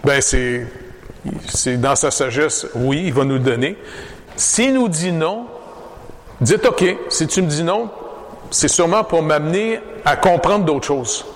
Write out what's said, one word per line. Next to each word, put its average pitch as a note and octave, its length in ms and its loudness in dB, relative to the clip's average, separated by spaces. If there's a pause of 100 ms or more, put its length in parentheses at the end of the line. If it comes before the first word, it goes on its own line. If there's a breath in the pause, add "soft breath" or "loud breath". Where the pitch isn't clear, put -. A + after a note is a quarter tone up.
ben C#3 160 4
c'est, B2 460 0 (800)
c'est B2+ 280 -2
dans C3+ 180 2
sa C#3+ 160 2
sagesse, C3+ 640 0
oui, C3+ 320 0
il D#3+ 60 0
va C3+ 120 4
nous C#3 100 2
le C3 60 0
donner. B2+ 360 0 (600 loud breath)
S'il C4 380 2
nous B3+ 140 2
dit F3 240 -2
non, F3 340 -2 (960)
dites, « D3+ 260 4
OK, A3 180 4 (240)
si - 180 -2
tu F#3+ 160 0
me F3+ 40 2
dis D3+ 160 0
non, G3+ 280 0 (600)
c'est - 180 0
sûrement F3+ 360 4
pour E3 180 2
m'amener E3 580 0 (240)
à C#3+ 120 4
comprendre F3+ 480 4
d'autres D3 220 2
choses. » C3 380 -2 (120)